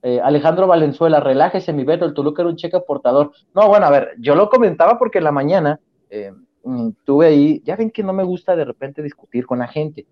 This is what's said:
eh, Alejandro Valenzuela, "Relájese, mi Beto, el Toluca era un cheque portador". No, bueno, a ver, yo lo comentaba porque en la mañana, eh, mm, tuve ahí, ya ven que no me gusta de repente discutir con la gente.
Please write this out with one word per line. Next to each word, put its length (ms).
eh, 200
Alejandro 460
Valenzuela, 540
"Relájese, 500
mi 140
Beto, 200
el 80
Toluca 280
era 80
un 80
cheque 240
portador". 500
No, 140
bueno, 160
a 40
ver, 200
yo 160
lo 140
comentaba 500
porque 200
en 40
la 80
mañana, 480
eh, 240
mm, 240
tuve 220
ahí, 360
ya 140
ven 140
que 120
no 80
me 120
gusta 340
de 80
repente 360
discutir 440
con 140
la 80
gente. 440